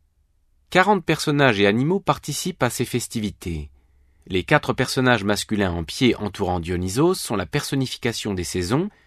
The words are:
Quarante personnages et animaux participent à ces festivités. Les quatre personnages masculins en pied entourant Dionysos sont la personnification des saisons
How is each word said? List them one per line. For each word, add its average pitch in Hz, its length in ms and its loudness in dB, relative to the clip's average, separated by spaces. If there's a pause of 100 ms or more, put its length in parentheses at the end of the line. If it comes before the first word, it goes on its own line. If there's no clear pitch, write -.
(680)
Quarante 185 360 2
personnages 143 540 2
et 101 80 6
animaux 139 340 2
participent - 640 -4
à 120 60 2
ces 120 160 -4
festivités. 95 840 -6 (580)
Les 90 160 -2
quatre 147 300 2
personnages 127 500 2
masculins 101 480 0
en 85 120 -2
pied 117 320 2
entourant 95 440 -2
Dionysos 92 560 0
sont - 200 -6
la 92 100 -2
personnification 123 880 -4
des 90 100 -4
saisons 107 460 -2 (180)